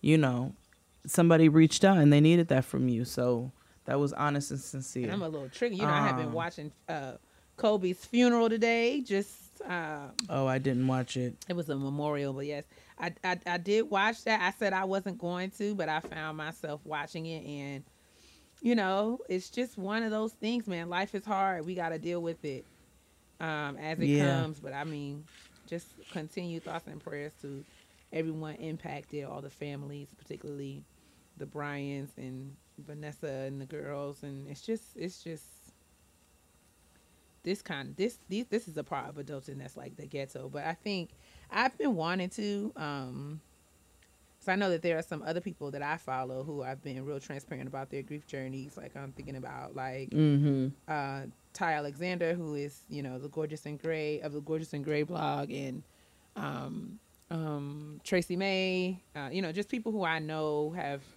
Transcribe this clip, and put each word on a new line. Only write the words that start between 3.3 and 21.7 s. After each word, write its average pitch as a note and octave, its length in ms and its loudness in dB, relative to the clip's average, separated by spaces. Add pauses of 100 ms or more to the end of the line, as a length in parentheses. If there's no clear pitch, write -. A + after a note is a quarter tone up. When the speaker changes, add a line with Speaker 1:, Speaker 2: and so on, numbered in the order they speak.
Speaker 1:
that C3+ 140 2
was C#3+ 140 2
honest C#3+ 380 0
and C3+ 80 -4
sincere. C3 440 -6
Speaker 2:
And A2 100 0
I'm G3 80 -2
a E3 80 -2
little C#3+ 200 -6
tricky. A#3+ 260 -2
You G3 80 0
know, D3+ 60 4
I D3 180 4
have C3 100 2
been - 100 -2
Speaker 1:
Um, - 60 -4
Speaker 2:
watching, E3 380 -4 (180)
uh, C3+ 240 -6 (420)
Kobe's F#3+ 480 2
funeral A#3+ 460 6
today. A#3 520 4
Just, - 600 -4
uh, D#3 460 -4 (220)
Speaker 1:
Oh, C3+ 180 2
I C3 100 4
didn't C3 300 2
watch C3 280 0
it. B2 200 -2 (120)
Speaker 2:
It F3+ 80 -2
was E3 140 -4
a C#3 60 0
memorial, C#3+ 580 -2
but C#3 140 -6
yes, D3 160 -6 (340)
I, F3 160 -4 (100)
I, F3+ 220 0
I F3 120 0
did G3 340 2
watch G#3 320 2
that. A3 180 2
I F#3 160 0
said G3 160 2
I F#3+ 120 2
wasn't F#3+ 340 -2
going F3+ 400 -2
to, G#3 160 0
but E3+ 120 -2
I D#3 120 2
found D#3 380 -8
myself D3+ 460 -6
watching D3+ 440 -6
it, D#3+ 180 -8
and, C#3+ 380 -8 (800)
you A#3+ 120 4
know, G#3 460 2 (100)
it's F#3 220 -2
just A#3+ 260 -2
one G3+ 240 -2
of A3+ 80 0
those A3 240 0
things, A3+ 340 -2
man. F3 220 -4
Life F3+ 240 -2
is G3+ 120 -4
hard. F#3+ 400 2
We F#3 100 -4